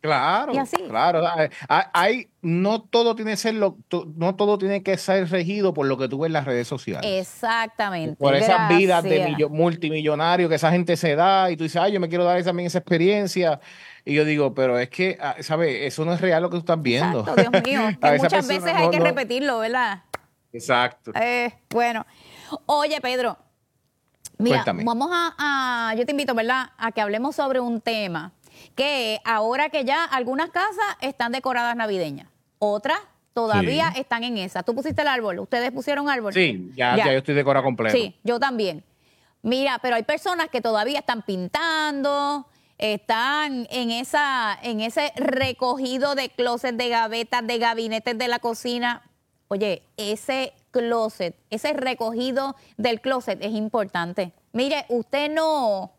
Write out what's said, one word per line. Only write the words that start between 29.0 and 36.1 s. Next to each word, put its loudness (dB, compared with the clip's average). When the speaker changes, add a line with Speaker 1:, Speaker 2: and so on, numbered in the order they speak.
Speaker 2:
ahora 0
que -2
ya 0
algunas -2
casas -2
están -4
decoradas -2
navideñas, -4
otras 0
todavía 2
Speaker 1:
Sí. -6
Speaker 2:
están -4
en -4
esa. -6
¿Tú -2
pusiste -2
el 2
árbol? -2
¿Ustedes -2
pusieron -2
árbol? -2